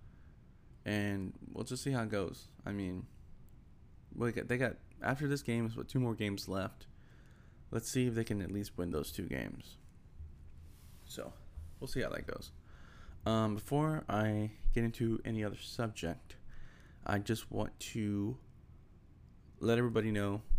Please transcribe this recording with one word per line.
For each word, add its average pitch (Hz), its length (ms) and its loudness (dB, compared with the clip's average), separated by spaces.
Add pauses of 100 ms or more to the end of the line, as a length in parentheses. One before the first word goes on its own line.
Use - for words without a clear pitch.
(840)
and 101 480 0 (220)
we'll 117 100 -4
just 127 180 -4
see 139 100 0
how 120 100 2
it 107 80 -2
goes. 98 380 -2 (180)
I 101 60 -2
mean, 92 340 -2 (1080)
they 120 180 2
got, - 160 -4
they 123 100 4
got, 123 180 2 (260)
after 135 240 2
this 143 140 2
game 117 240 2
is, 113 100 -2
what, - 140 -6
two 135 120 2
more 117 140 2
games 101 360 0
left. 95 360 -2 (840)
Let's 117 180 0
see 123 200 4
if 113 60 2
they 113 100 2
can 104 180 0
at - 100 -4
least 101 240 -2
win 87 140 0
those 73 200 0
two - 140 -4
games. - 540 -4 (1300)
So, - 240 -8 (460)
we'll 131 80 -8
see 131 140 0
how 87 80 2
that - 180 -4
goes. - 240 -6 (720)
Um, 110 300 4
before 151 540 2
I 107 420 4 (240)
get 117 80 6
into 117 420 2
any 110 200 0
other 101 120 -2
subject, - 800 -4 (720)
I 101 140 4
just 110 320 0
want 107 260 0
to 104 580 0 (1200)
let 117 180 6
everybody 113 320 4
know 101 320 2 (160)